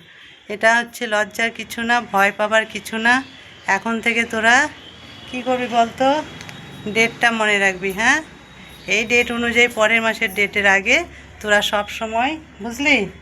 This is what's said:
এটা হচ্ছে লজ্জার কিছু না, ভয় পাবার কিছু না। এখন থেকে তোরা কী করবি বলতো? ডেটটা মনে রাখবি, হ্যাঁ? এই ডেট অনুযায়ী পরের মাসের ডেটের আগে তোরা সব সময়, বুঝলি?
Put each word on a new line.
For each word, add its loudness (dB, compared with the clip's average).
এটা 2
হচ্ছে -6
লজ্জার -2
কিছু -10
না, 2
ভয় 2
পাবার 2
কিছু -10
না। 2
এখন -2
থেকে 0
তোরা 2
কী -6
করবি 0
বলতো? 2
ডেটটা 2
মনে 2
রাখবি, 0
হ্যাঁ? 2
এই 0
ডেট 0
অনুযায়ী 2
পরের 2
মাসের -2
ডেটের 0
আগে 2
তোরা 2
সব -2
সময়, -4
বুঝলি? 0